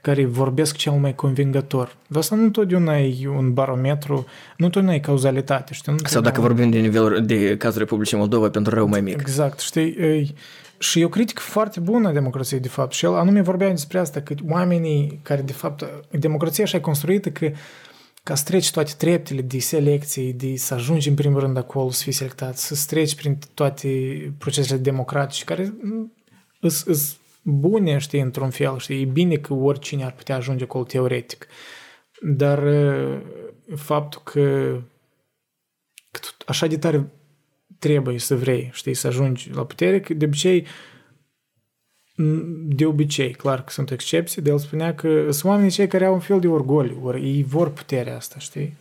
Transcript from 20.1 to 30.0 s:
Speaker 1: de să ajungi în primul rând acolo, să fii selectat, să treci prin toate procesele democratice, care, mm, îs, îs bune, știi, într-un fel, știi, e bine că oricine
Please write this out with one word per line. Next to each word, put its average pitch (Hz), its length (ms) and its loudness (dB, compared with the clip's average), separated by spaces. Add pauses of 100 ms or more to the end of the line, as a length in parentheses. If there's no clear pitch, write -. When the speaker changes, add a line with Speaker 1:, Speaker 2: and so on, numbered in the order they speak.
Speaker 1:
de 131 240 -6
să 127 180 -6
ajungi 143 360 0
în 143 60 4
primul 143 240 2
rând 135 180 0
acolo, 131 340 -2
să - 120 -4
fii 139 80 -4
selectat, 131 460 -6
să - 300 -4
treci 151 280 0
prin 143 220 -2 (160)
toate 139 340 -2 (500)
procesele 135 420 -2
democratice, 135 640 -2
care, 185 380 -4
mm, 220 320 -6 (480)
îs, 160 240 0
îs 151 320 -2 (260)
bune, 160 540 2
știi, 143 220 -2
într-un 131 300 -2
fel, 135 280 -2
știi, 135 240 -6
e 135 40 0
bine 160 300 2
că 143 180 -4
oricine 139 500 -2